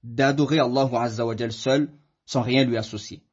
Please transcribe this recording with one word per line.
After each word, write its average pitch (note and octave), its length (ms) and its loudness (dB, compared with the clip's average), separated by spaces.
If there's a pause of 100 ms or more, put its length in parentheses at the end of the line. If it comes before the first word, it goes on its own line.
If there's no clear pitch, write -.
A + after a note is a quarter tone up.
d'adorer C#3 560 2
Allah C3 340 2
Azza A#2 320 -2
wa A2 120 -4
Jal A#2 160 -4
seul, C#3+ 360 0 (360)
sans C3 160 -2
rien B2+ 240 4
lui A#2+ 100 0
associer. G#2+ 580 -10